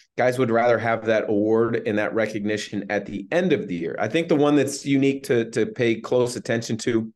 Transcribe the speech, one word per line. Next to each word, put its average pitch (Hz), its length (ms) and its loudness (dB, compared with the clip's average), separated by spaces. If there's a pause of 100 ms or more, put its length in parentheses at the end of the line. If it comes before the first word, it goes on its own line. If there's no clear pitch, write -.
(180)
guys 123 200 2
would 123 140 2
rather 117 260 4
have 113 280 -2
that 110 240 2
award 110 560 2
and 107 120 0
that 104 160 -2
recognition 107 760 -4
at 104 160 -2
the 98 260 -10
end 175 200 2
of - 160 -2
the 90 80 -6
year. 82 240 -6
I 107 80 -2
think 165 200 -2
the 170 80 2
one 147 200 4
that's 131 300 0
unique 139 380 2
to, 117 280 0
to 113 140 0
pay 117 340 0
close 123 380 0
attention 117 420 -4
to 113 360 -2